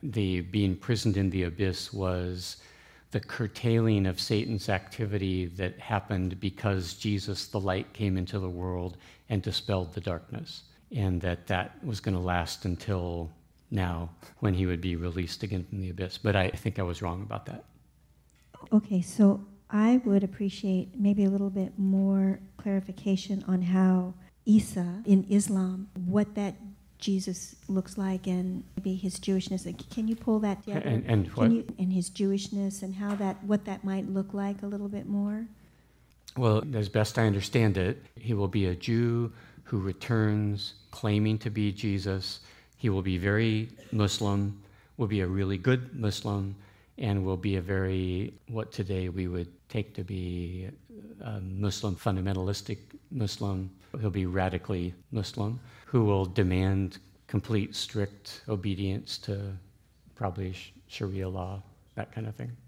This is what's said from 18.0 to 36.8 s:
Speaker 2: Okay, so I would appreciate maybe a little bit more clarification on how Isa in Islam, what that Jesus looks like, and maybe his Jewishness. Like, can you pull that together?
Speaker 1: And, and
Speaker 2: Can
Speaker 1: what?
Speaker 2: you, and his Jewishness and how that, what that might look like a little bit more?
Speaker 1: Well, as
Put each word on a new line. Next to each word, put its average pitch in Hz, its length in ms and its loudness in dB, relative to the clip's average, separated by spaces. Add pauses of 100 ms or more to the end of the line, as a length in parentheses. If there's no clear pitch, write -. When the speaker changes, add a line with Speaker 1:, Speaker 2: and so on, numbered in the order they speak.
Speaker 2:
Okay, 208 300 4
so 196 420 6 (260)
I 226 360 6
would 226 180 6
appreciate 190 760 -2
maybe 202 260 4
a 190 40 6
little 196 220 2
bit 190 280 -2
more 190 640 4 (160)
clarification 196 880 -2
on 185 140 2
how 185 540 4 (320)
Isa 202 580 4
in 190 240 6
Islam, 190 640 2 (160)
what 208 280 2
that 202 200 -2 (440)
Jesus 190 560 -2 (140)
looks 190 280 -2
like, 190 300 -2
and 185 380 0 (120)
maybe 190 200 -2
his 185 240 -4
Jewishness. 190 460 0
Like, - 240 -10
can 220 180 -2
you 226 80 0
pull 220 240 2
that 202 240 -2
together? 202 240 -2
Speaker 1:
And, 113 160 2
and 107 220 4
Speaker 2:
Can - 80 -10
Speaker 1:
what? 113 180 6
Speaker 2:
you, 226 120 2 (140)
and 185 140 0
his 180 180 0
Jewishness 196 720 -2
and 190 120 -6
how 202 220 -4
that, 196 280 -2
what 202 220 0
that 202 180 -6
might 190 240 -2
look 196 240 -2
like 202 300 -4
a 202 40 -4
little 202 220 -6
bit 202 180 -8
more? 208 400 -2 (880)
Speaker 1:
Well, 110 280 4 (100)
as 104 140 0